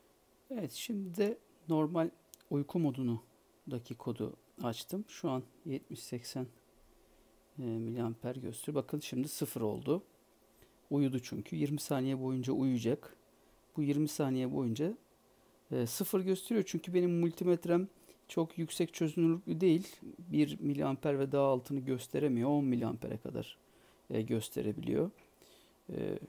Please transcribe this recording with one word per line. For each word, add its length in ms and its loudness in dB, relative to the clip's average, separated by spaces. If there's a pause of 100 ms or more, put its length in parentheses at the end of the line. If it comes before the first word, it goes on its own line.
(520)
Evet, 200 -4
şimdi 460 -4
de 200 2 (320)
normal 400 4 (400)
uyku 300 0
modundaki 1160 -2
kodu 360 -4 (300)
açtım. 440 -6
Şu 220 -6
an 140 -2 (220)
yetmiş 340 -8
seksen, 460 -8 (1120)
e, 40 -6
miliamper 720 -4
gösteriyor. 480 -4
Bakın 160 -4
şimdi 280 -2
sıfır 340 -4
oldu. 420 0 (880)
Uyudu 300 2
çünkü. 360 -6
Yirmi 240 0
saniye 420 -2
boyunca 320 0
uyuyacak. 600 2 (640)
Bu 60 0
yirmi 240 2
saniye 460 0
boyunca, 400 0 (800)
e, 160 2
sıfır 340 0
gösteriyor. 460 2
Çünkü 260 -4
benim 260 4
multimetrem 680 2 (400)
çok 300 -2
yüksek 360 -2
çözünürlüklü 680 2
değil. 340 4 (240)
Bir 400 2
miliamper 600 0
ve 120 0
daha 140 4
altını 340 2
gösteremiyor. 680 0
On 160 4
miliampere 520 0
kadar, 400 -8 (520)
e, 120 0
gösterebiliyor. 880 0 (800)
E, 400 -4